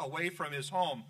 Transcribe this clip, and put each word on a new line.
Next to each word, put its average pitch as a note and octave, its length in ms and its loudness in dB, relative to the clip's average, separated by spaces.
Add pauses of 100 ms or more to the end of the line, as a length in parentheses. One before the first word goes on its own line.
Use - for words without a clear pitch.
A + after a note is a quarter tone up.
away D#3+ 280 0
from E3+ 240 -4
his C#3+ 180 -2
home, D#3+ 400 2